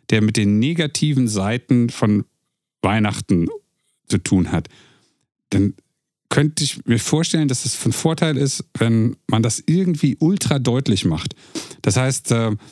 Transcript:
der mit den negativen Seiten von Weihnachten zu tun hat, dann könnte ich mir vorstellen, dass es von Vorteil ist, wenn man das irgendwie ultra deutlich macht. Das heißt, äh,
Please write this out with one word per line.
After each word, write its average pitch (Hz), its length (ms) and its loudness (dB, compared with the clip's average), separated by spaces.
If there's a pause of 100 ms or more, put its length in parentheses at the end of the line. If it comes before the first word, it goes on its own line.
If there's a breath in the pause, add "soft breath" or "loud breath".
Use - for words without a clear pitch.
der 110 120 4
mit 107 140 2
den 104 240 2
negativen 151 680 0
Seiten 120 600 0
von 104 360 0 (560)
Weihnachten 101 680 0 (640)
zu - 80 0
tun 87 340 0
hat, 78 160 -4 (840 soft breath)
dann 98 220 0 (560)
könnte 151 340 0
ich - 220 -6
mir 117 140 0
vorstellen, 156 500 0
dass 127 160 -4
es 135 100 -4
von - 160 -2
Vorteil 160 460 0
ist, 139 260 -2 (140)
wenn 113 400 2 (100)
man 113 160 2
das 117 220 -2
irgendwie 165 540 2
ultra 160 400 0
deutlich 123 460 0
macht. 78 300 -2 (460 loud breath)
Das 101 160 0
heißt, 131 340 -2
äh, 117 200 0 (200 loud breath)